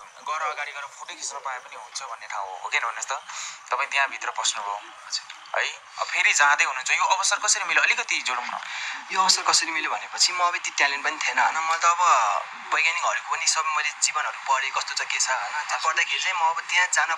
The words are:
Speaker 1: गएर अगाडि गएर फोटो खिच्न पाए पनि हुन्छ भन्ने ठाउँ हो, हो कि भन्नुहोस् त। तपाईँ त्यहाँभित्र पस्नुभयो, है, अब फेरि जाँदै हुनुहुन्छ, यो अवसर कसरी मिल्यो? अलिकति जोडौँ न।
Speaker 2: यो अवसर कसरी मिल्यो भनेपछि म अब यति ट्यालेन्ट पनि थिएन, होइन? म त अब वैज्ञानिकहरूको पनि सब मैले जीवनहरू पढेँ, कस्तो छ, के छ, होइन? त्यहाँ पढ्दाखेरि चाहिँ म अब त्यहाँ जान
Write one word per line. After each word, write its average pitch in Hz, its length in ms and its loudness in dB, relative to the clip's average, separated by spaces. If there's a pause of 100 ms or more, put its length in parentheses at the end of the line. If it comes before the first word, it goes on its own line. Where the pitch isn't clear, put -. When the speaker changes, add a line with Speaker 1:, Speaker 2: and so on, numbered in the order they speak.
(240)
Speaker 1:
गएर 160 160 -2
अगाडि 147 320 -4
गएर 143 160 -8
फोटो 151 240 -14
खिच्न 151 240 -8
पाए 135 220 -6
पनि 131 180 -16
हुन्छ 123 260 -12
भन्ने 113 240 -12
ठाउँ 107 220 -6
हो, 92 80 -8
हो - 160 -8
कि 147 80 2
भन्नुहोस् 113 320 -4
त। - 0 - (560)
तपाईँ 131 240 0
त्यहाँभित्र 135 380 0
पस्नुभयो, 110 460 -2 (760)
है, 127 160 0 (320)
अब - 80 -2
फेरि 190 240 4
जाँदै 147 320 6
हुनुहुन्छ, 139 260 -2
यो 170 140 4
अवसर 190 320 2
कसरी 208 320 2
मिल्यो? 160 160 4
अलिकति 233 400 0
जोडौँ 123 200 -2
न। - 120 -6 (560)
Speaker 2:
यो 190 80 4
अवसर - 220 4
कसरी - 280 2
मिल्यो 156 220 -2
भनेपछि - 400 0
म 180 80 -2
अब 175 160 4
यति - 140 -6 (100)
ट्यालेन्ट 143 240 2
पनि 151 160 0
थिएन, - 180 0
होइन? 147 220 2
म 160 160 0
त 170 80 0
अब 185 160 4 (720)
वैज्ञानिकहरूको 147 640 0
पनि 147 100 -4
सब 156 220 2
मैले 151 220 0 (100)
जीवनहरू - 480 -2
पढेँ, 131 240 2
कस्तो - 240 -2
छ, - 40 2 (120)
के - 80 0
छ, - 80 2
होइन? - 280 -2 (120)
त्यहाँ 139 160 -2
पढ्दाखेरि - 400 2
चाहिँ - 160 0
म - 80 4
अब 165 160 0
त्यहाँ - 240 2
जान 151 300 2